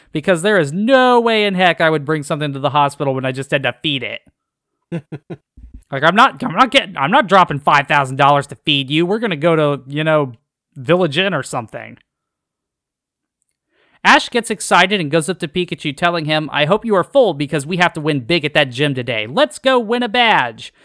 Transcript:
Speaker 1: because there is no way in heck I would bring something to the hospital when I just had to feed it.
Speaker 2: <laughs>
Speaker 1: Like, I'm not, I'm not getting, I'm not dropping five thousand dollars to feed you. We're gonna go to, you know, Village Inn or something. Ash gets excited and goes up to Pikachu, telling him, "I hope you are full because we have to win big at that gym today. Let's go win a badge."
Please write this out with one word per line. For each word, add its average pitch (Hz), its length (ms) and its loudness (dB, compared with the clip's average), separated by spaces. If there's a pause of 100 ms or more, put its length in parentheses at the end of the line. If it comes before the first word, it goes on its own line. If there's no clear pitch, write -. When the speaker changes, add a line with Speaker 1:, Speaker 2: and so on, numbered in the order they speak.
(120)
Speaker 1:
because 160 300 0
there 202 180 2
is 143 120 0
no 247 480 4
way 226 260 2
in 196 100 -2
heck 180 260 2
I 165 80 4
would 156 160 0
bring 156 180 -2
something 151 300 -4
to 139 60 -10
the 139 100 -2
hospital 139 460 0
when 131 100 -4
I 131 60 -2
just 131 200 -8
had 139 120 -2
to 123 200 -2
feed 139 200 -4
it. 110 180 -12 (720)
Speaker 2:
<laughs> - 480 -14 (520)
Speaker 1:
Like, 139 120 -6
I'm 170 120 4
not, 226 280 4
I'm 160 100 -6
not 233 180 2
getting, 202 260 -2
I'm 143 140 -2
not 254 160 2
dropping 175 320 4
five 147 280 2
thousand 135 300 0
dollars 139 300 4
to 139 80 -18
feed 139 360 -2
you. 156 140 0
We're 202 140 -2
gonna 220 160 -4
go 160 200 2
to, 143 320 0
you 147 160 -4
know, 151 300 2 (420)
Village 143 420 0
Inn 190 160 0
or 147 80 -2
something. 113 560 -12 (2000)
Ash 254 260 4
gets 233 200 -2
excited 190 520 2
and 143 100 -4
goes 156 160 0
up 185 120 -4
to 175 80 -6
Pikachu, 160 500 -6
telling 170 280 -2
him, 156 280 -2
"I 147 120 0
hope 202 200 0
you 214 100 0
are 175 80 2
full 226 300 2
because 143 320 -4
we 175 120 -4
have 175 160 2
to 160 80 -8
win 147 200 -2
big 147 240 -2
at 147 80 -6
that 147 160 2
gym 139 240 -2
today. 120 340 -6
Let's 220 320 -2
go 254 200 2
win 240 240 -4
a 240 40 -4
badge." 190 640 0 (140)